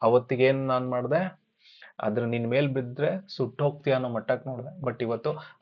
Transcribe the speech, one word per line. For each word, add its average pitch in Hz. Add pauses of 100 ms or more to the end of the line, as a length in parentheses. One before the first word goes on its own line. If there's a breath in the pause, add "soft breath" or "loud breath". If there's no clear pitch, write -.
ಅವತ್ತಿಗೇನ್ 127
ನಾನ್ 127
ಮಾಡ್ದೆ, 131 (600 loud breath)
ಅದ್ರ 110
ನಿನ್ 117
ಮೇಲ್ 139
ಬಿದ್ರೆ 135
ಸುಟ್ಟೋಗ್ತೀಯ 143
ಅನ್ನೋ 127
ಮಟ್ಟಕ್ಕೆ 123
ನೋಡ್ದೆ. 123
But 123
ಇವತ್ತು 117 (180 loud breath)